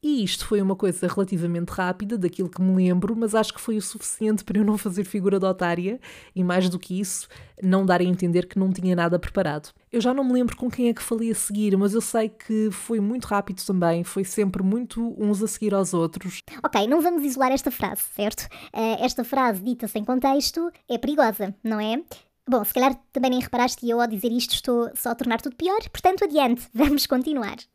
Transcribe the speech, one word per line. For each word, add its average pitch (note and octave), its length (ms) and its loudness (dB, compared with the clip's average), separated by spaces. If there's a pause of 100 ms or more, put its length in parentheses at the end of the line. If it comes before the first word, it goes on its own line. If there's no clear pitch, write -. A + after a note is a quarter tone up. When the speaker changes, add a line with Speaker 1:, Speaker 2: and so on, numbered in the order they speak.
Speaker 1:
E D4 200 2
isto - 240 -4
foi G3+ 160 2
uma F#3+ 140 2
coisa F#3 320 0
relativamente F3 640 -2
rápida, G3 480 -4
daquilo F3+ 300 -2
que F3+ 140 -4
me F#3 140 4
lembro, F#3 400 4
mas A3+ 180 0
acho A3 180 2
que - 80 -14
foi A3+ 160 -2
o G#3 60 -2
suficiente - 640 -2
para F#3 140 0
eu G#3+ 60 4
não G#3 140 2
fazer G3 260 -2
figura G3 360 0
de F#3+ 60 0
otária F#3 520 -2 (360)
e, F#3 100 2
mais F3+ 240 2
do F3+ 100 -2
que F#3 220 -6
isso, - 260 -6 (360)
não F#3+ 220 4
dar F3+ 160 4
a F3 40 4
entender F3 420 2
que G3 120 -4
não F#3+ 120 2
tinha F3+ 240 0
nada E3+ 240 2
preparado. D3+ 540 -4 (180)
Eu A#3+ 100 0
já B3 140 2
não C#4 80 0
me B3 120 2
lembro B3 220 2
com B3 140 -4
quem A#3+ 180 2
é A#3 60 2
que - 80 -10
falei A3+ 300 -2
a - 20 0
seguir, G#3 420 2
mas G3 160 4
eu A3+ 80 2
sei A3+ 280 0
que G#3+ 420 -2
foi A3 300 -2
muito A3+ 240 -2
rápido G3+ 400 -2
também, F3 400 2
foi - 180 -4
sempre F#3+ 400 -2
muito A#3 560 0
uns G#3 240 2
a A3 60 0
seguir G#3 260 -2
aos F#3+ 200 0
outros. E3 460 -2 (220)
Speaker 2:
Ok, G#3 240 0
não D4 140 4
vamos E4+ 240 2
isolar C4 260 2
esta C4+ 220 0
frase, - 300 -4 (120)
certo? G#3 320 -4 (260)
Eh, A3 320 -2
esta B3 200 -2
frase A#3+ 360 0
dita A#3+ 280 -4
sem G#3+ 160 -4
contexto C#4 640 0 (180)
é A#3+ 100 -2
perigosa, A#3 540 0 (120)
não A3 160 -2
é? A3 200 -2 (480)
Bom, A#3+ 160 2
se - 80 -4
calhar B3+ 240 2 (160)
também B3+ 200 0
nem B3+ 80 0
reparaste B3 440 -2
e A#3 60 0
eu A#3 100 2
ao A#3+ 60 4
dizer A3 240 -2
isto A#3+ 220 -2
estou A#3 420 0
só - 160 -4
a A#3 60 0
tornar A#3 240 -2
tudo C4+ 160 -8
pior, F#4+ 240 0 (100)
portanto F#4+ 320 2
adiante, C#4+ 440 2
<laughs> - 60 -20
vamos C#4 340 4
continuar. B3+ 500 -2 (180)